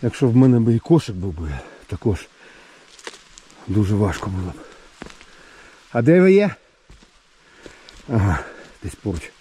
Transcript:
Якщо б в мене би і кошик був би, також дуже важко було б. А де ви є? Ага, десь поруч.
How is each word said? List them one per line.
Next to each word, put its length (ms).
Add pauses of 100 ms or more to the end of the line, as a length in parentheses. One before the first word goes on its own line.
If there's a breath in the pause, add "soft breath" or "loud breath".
Якщо 240
б 60
в 40
мене 240
би 140
і 40
кошик 380
був 160
би, 260 (280 loud breath)
також 400 (1400 soft breath)
дуже 280
важко 360
було 200
б. 40 (1400 loud breath)
А 100
де 180
ви 120
є? 220 (1500 loud breath)
Ага, 300 (440 loud breath)
десь 120
поруч. 360 (100)